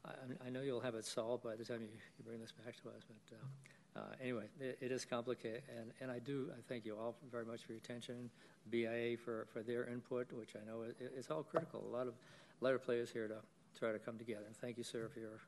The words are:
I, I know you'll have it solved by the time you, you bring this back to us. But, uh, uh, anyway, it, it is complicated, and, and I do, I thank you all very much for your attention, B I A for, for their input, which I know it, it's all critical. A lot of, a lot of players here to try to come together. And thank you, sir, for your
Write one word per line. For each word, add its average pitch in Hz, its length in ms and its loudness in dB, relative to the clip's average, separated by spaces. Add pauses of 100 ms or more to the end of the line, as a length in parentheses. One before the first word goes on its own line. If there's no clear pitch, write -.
I, 127 420 -6
I 123 40 -2
know 127 120 0
you'll 131 180 4
have 117 160 2
it 110 80 0
solved 117 400 2
by 113 100 2
the 113 100 -4
time 117 180 0
you, 110 60 -4 (300)
you - 60 -10
bring 113 160 -6
this 113 120 -10
back 117 300 -10
to 120 60 -8
us. 110 180 -12
But, 110 300 -16
uh, - 640 -10
uh, 104 200 -4
anyway, 123 260 0 (120)
it, 131 220 0
it 127 100 0
is 127 140 2
complicated, 120 580 2 (160)
and, 117 220 -6
and 131 100 -2
I 123 80 0
do, 135 320 2
I 120 180 -6
thank 117 160 -2
you 107 120 -2
all 117 180 0 (160)
very 120 140 0
much 113 180 -2
for - 100 -6
your 113 60 -4
attention, 123 500 -4 (420)
B 117 180 8
I 113 40 4
A 117 240 6
for, 113 360 0
for 117 100 0
their 120 240 4
input, 123 460 0
which 113 280 -6
I 107 80 -8
know 113 140 -2
it, 117 140 -2 (200)
it's 127 140 -6
all 156 140 2
critical. 117 440 2
A 110 80 -2
lot 127 120 4
of, 117 60 -2 (460)
a 113 40 4
lot 131 100 10
of 123 80 4
players 120 300 4
here 113 160 0
to 107 80 -2 (420)
try 113 140 4
to 107 80 2
come 113 180 -4
together. 110 280 -2
And 110 100 -10
thank 120 220 -4
you, 120 40 -2
sir, 113 320 -2
for 113 60 -6
your 110 280 -6